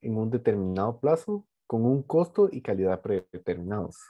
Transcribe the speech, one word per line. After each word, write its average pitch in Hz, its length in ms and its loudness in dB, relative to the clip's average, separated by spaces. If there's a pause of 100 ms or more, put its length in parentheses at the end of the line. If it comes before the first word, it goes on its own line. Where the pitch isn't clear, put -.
en 113 160 -4
un 110 100 0
determinado 107 720 0
plazo, 165 460 0 (200)
con 113 200 0
un 135 160 2
costo 175 500 2
y 127 80 -8
calidad 95 400 0
predeterminados. 90 960 -6 (140)